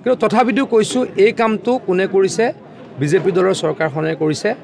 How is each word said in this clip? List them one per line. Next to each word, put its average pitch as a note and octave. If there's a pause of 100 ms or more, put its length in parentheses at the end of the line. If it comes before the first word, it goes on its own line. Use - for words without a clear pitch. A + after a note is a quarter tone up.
কিন্তু A#3+
তথাপিতো A#3+
কৈছোঁ, A#3 (120)
এই G3+
কামটো A3+
কোনে F#3
কৰিছে? F#3+ (460)
বিজেপি D#3
দলৰ F#3
চৰকাৰখনে D#3+
কৰিছে D#3